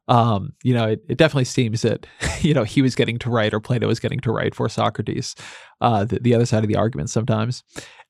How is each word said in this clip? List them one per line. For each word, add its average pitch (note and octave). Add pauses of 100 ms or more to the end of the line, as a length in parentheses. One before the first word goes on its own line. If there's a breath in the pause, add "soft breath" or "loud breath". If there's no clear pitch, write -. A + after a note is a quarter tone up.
Um, A#2 (120)
you B2+
know, A#2
it, A2
it B2+
definitely C#3+
seems A#2
that, - (180)
<laughs> -
you D3
know, B2
he C3+
was C3
getting A#2
to A#2
write G#2+
or G#2+
Plato A2
was A2
getting B2
to A#2+
write G#2+
for A#2+
Socrates, A2 (460 loud breath)
uh, A2+
the, -
the A#2+
other A#2
side A2
of G#2
the G#2
argument G#2
sometimes. A#2 (480 loud breath)